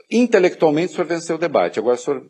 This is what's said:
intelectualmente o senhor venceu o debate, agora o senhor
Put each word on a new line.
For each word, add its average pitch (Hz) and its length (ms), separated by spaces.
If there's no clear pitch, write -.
intelectualmente 180 840
o - 20
senhor 170 120
venceu 165 280
o 160 40
debate, 123 380
agora 117 180
o 123 40
senhor 139 300